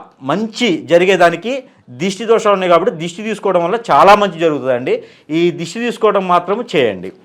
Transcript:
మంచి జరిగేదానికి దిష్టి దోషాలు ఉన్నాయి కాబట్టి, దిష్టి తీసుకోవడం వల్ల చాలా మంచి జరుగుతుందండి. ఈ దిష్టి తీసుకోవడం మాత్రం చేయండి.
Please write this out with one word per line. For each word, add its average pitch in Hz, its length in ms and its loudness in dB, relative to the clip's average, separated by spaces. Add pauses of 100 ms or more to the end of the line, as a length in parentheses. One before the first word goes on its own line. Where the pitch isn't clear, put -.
(240)
మంచి 180 540 -2
జరిగేదానికి 175 840 2 (260)
దిష్టి 190 360 -6
దోషాలు 208 280 2
ఉన్నాయి 185 180 0
కాబట్టి, 175 240 2
దిష్టి 170 280 -10
తీసుకోవడం 196 400 -2
వల్ల 180 140 -2 (140)
చాలా 165 240 8
మంచి 196 240 0
జరుగుతుందండి. 135 640 -2 (260)
ఈ 165 220 0
దిష్టి 170 280 -10
తీసుకోవడం 214 480 -2
మాత్రం 180 380 0 (100)
చేయండి. 98 360 -2 (140)